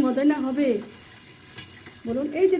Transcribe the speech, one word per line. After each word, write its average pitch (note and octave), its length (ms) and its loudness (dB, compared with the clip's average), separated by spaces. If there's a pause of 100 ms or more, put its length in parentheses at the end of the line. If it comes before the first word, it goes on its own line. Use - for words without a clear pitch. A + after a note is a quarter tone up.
মজা B3+ 260 2
না D4+ 140 0
হবে C4+ 220 2 (1400)
বলুন। B3 220 -2 (120)
এই F#4 120 8
যে F4+ 80 4